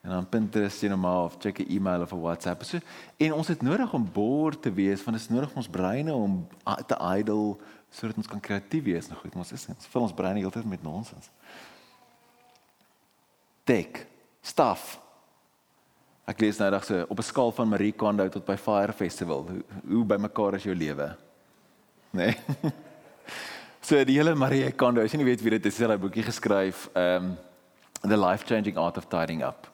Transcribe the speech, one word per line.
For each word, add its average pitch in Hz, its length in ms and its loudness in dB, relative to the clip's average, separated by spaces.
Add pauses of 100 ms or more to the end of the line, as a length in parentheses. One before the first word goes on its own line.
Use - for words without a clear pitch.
En 90 80 -12
dan 92 200 -4
Pinterest 104 520 0
jy 104 60 0
nou 98 120 0
maar, 90 240 2
of 85 160 -4
check 98 200 -6
'n 95 100 -4
e-mail 92 320 0
of 87 120 -6
'n 85 80 -6
WhatsApp. 85 420 -4
So, 175 160 -4 (380)
en 156 160 2
ons 156 140 -2
het 165 140 -2
nodig 208 320 2
om 120 180 0
bored 147 500 0
te 117 100 -2
wees, 98 320 2
want 113 140 -2
dit 110 80 -8
is 113 100 0
nodig 139 140 0
vir - 80 -8
ons 120 100 -6
breine 113 460 -2
om 98 340 0 (200)
a-, - 200 -2
te - 80 2 (240)
idle, 107 380 0 (320)
sodat - 280 -8
ons 107 100 -6
kan 104 120 -10
kreatief 107 440 -4
wees 85 240 -2
en 78 80 -14
goed. - 180 -14
Maar 90 100 -8
ons - 80 -12
is - 160 -14
nie, - 80 -10
ons - 120 -20
vul 123 140 0
ons 101 120 0
breine 92 260 -2
heeltyd 98 260 -4
met 90 180 -6
nonsens. 85 460 -10 (2250)
Tech, - 420 2 (360)
stuff. - 580 0 (1300)
Ek - 140 -8
lees 107 180 4
nou 98 120 4
eendag 95 160 0
so, 90 240 0
op 101 100 -4
'n 113 40 -4
skaal 120 280 2
van 113 180 0
Marie 104 240 2
Kondo 104 360 2
tot 92 160 -8
by 98 100 0
Fire 101 380 0
Festival, 85 540 -4
hoe, 92 160 -8 (240)
hoe 110 180 4
bymekaar 101 480 0
is 95 100 -6
jou 98 120 -2
lewe? 76 420 -4 (920)
Nee? 98 260 2 (240)
<laughs> - 280 -4 (1000)
So, 147 160 8
die 135 140 6
hele 160 180 6
Marie 135 300 2 (100)
Kondo, 123 240 6
as 110 140 2
jy - 20 0
nie 143 140 2
weet 110 100 0
wie 110 140 2
dit 104 100 -2
is, 101 80 2
sy 113 80 -4
het 110 120 4
daai 98 100 0
boekie 101 180 -2
geskryf, 101 640 0 (160)
ehm, 90 320 2 (720)
The 104 160 4
Life-Changing 101 580 2
Art 85 220 0
of - 100 -12
Tidying 82 320 -2
Up. 65 320 -6